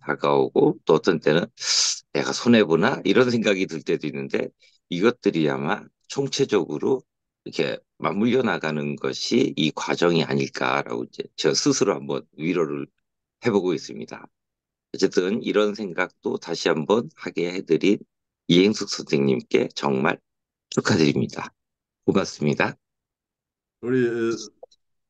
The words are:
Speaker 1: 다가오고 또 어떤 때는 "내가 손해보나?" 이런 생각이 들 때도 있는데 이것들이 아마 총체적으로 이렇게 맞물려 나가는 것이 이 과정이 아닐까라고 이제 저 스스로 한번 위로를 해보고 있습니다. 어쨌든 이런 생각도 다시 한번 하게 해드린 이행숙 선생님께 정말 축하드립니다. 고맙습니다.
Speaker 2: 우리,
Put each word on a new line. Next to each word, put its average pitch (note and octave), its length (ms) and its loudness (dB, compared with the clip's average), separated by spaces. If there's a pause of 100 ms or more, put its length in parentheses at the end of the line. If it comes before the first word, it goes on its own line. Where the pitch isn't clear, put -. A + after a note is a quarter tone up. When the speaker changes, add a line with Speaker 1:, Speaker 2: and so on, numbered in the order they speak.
Speaker 1:
다가오고 C#2+ 840 2
또 E2 80 4
어떤 D#2 260 2
때는 D#2 260 2 (680)
"내가 C2+ 200 -2
손해보나?" G#2+ 720 4
이런 B2 260 4
생각이 G2+ 360 0
들 D#2+ 160 -8
때도 D#2 240 -2
있는데 C#2 420 -6 (400)
이것들이 F2+ 600 0
아마 C3 340 -4 (240)
총체적으로 B2 920 -2 (440)
이렇게 C2+ 320 -4 (200)
맞물려 A2 460 0
나가는 D2+ 520 -4
것이 - 600 -2
이 D#2 200 0
과정이 E2 480 0
아닐까라고 C2 840 -4
이제 - 180 -12 (120)
저 C#2+ 180 2
스스로 G2+ 420 2
한번 C#2 280 -6 (140)
위로를 D2+ 500 -2 (580)
해보고 F#2+ 280 2
있습니다. - 540 -10 (680)
어쨌든 F#2+ 480 0
이런 G2+ 320 0
생각도 F#2 640 -6
다시 E2 300 -4
한번 E2+ 460 0
하게 E2+ 380 -6
해드린 F#2 460 2 (480)
이행숙 F#2+ 420 4
선생님께 - 840 0
정말 C#2 440 0 (500)
축하드립니다. - 840 0 (520)
고맙습니다. F2+ 720 0 (1040)
Speaker 2:
우리, B2 260 2 (1040)